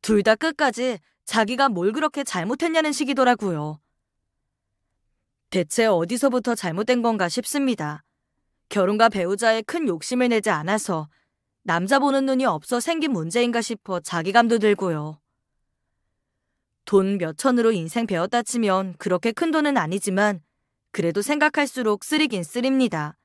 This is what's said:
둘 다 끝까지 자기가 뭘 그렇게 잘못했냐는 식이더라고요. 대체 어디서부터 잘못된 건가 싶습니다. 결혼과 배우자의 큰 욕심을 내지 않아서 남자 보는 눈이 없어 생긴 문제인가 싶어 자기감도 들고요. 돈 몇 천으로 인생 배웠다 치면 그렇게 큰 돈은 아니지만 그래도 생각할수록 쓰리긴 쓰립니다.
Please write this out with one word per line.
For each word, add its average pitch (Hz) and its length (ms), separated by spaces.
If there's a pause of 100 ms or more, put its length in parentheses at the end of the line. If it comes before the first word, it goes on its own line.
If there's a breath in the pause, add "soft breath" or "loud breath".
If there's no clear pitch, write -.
둘 214 220
다 220 120
끝까지 254 640 (280)
자기가 240 420
뭘 190 240
그렇게 294 320
잘못했냐는 302 680
식이더라고요. 233 840 (1700)
대체 185 340
어디서부터 226 680
잘못된 220 480
건가 214 260
싶습니다. 208 720 (680)
결혼과 208 400
배우자의 208 540
큰 330 240
욕심을 247 400
내지 220 220
않아서 170 580 (540)
남자 185 360
보는 269 260
눈이 262 220
없어 214 340
생긴 320 320
문제인가 233 480
싶어 202 400
자기감도 220 580
들고요. 170 640 (1700)
돈 196 320
몇 160 180
천으로 240 360
인생 196 340
배웠다 202 360
치면 190 560
그렇게 180 340
큰 330 180
돈은 294 260
아니지만 190 680 (480)
그래도 170 300
생각할수록 277 840
쓰리긴 294 380
쓰립니다. 240 840